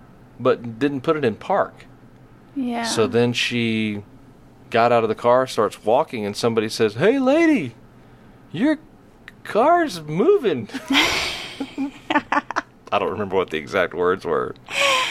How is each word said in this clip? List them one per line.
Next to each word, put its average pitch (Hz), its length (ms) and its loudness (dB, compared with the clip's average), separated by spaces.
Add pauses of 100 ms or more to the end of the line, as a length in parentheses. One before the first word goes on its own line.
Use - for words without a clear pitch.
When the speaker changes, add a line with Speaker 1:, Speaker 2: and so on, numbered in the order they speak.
(380)
Speaker 1:
but 117 400 -2
didn't 139 240 0
put 160 140 0
it 147 80 -2
in 110 120 2
park. - 500 -4 (680)
Speaker 2:
Yeah. 240 300 -4
Speaker 1:
So 220 220 2
then 120 260 2
she 110 720 -2 (680)
got 117 220 4
out 117 100 4
of 110 60 2
the 107 60 0
car, 123 320 4
starts - 380 -2
walking, 117 400 0
and 101 120 -4
somebody 113 320 0
says, 110 260 0
"Hey, 196 240 2
lady, 269 560 2 (800)
your 277 260 0 (640)
car's 277 600 2
moving." 196 720 0
<laughs> 262 60 -10 (2000)
I 101 60 2
don't 90 120 0
remember 95 260 -4
what 90 140 2
the 78 80 -2
exact 80 360 -2
words 90 300 0
were. 76 300 -2 (560)